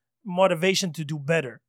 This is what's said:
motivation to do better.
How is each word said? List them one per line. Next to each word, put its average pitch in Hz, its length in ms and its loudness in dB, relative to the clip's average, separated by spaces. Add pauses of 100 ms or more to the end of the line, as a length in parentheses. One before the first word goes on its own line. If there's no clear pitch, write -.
(260)
motivation 180 680 2
to 156 120 -8
do 151 140 -6
better. 139 500 -2